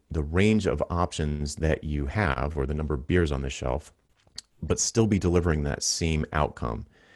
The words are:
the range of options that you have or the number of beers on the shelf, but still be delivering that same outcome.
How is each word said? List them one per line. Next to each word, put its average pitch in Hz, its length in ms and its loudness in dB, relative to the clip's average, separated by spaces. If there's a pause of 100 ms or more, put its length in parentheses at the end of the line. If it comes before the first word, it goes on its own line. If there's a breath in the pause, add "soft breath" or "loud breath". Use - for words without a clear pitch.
(100)
the 78 120 -2
range 95 440 2
of 78 220 0
options 76 680 -2
that 80 280 0
you 73 220 -2
have 71 500 0
or 69 100 0
the 71 80 -4
number 76 200 -2
of 65 120 -6
beers 85 240 4
on 67 120 -2
the 67 80 -6
shelf, 69 420 -4 (720)
but - 180 0
still - 260 2
be 104 120 2
delivering 85 440 2
that 71 200 -2
same 80 500 0
outcome. 65 540 -2 (300 soft breath)